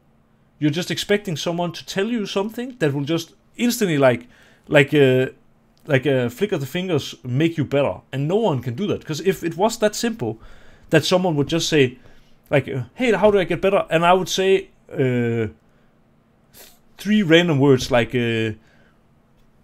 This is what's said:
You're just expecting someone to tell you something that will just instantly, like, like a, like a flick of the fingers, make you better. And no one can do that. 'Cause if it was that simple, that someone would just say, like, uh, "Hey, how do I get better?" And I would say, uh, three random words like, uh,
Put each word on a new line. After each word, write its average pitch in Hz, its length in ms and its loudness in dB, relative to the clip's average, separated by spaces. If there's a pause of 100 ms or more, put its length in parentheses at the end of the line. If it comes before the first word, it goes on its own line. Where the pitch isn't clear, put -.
(600)
You're 147 120 0
just 170 200 -4
expecting 202 440 -2
someone 170 380 -4
to - 120 -16
tell 196 220 -4
you 233 180 -4
something 226 540 -6
that 147 140 0
will 143 100 -4
just 165 300 -4 (240)
instantly, 214 400 0
like, 127 300 2 (400)
like 143 280 4
a, 131 340 4 (560)
like 139 220 0
a 127 240 0
flick 208 200 -4
of 175 80 -2
the 139 60 -6
fingers, 175 480 -4 (100)
make 147 320 -2
you 151 80 -2
better. 131 380 -2 (100)
And 139 160 -6
no 175 80 0
one 185 280 0
can 127 100 -6
do 180 140 -6
that. 120 180 -4
'Cause 156 160 -8
if 180 220 -2
it 160 120 -6
was 214 220 -2
that 214 160 0
simple, 170 460 -6 (500)
that 160 160 2
someone 180 300 0
would 143 120 -2
just 165 220 -4
say, 139 300 2 (500)
like, 143 180 0
uh, 127 180 -6 (100)
"Hey, 247 160 0
how 196 180 2
do 202 80 4
I 185 60 2
get 165 180 -4
better?" 190 300 0
And 165 120 2
I 175 100 6
would 185 140 0
say, 190 420 0 (220)
uh, 120 580 0 (1500)
three 214 240 2
random 165 380 4
words 131 320 4
like, 117 240 2
uh, 113 380 -2 (1120)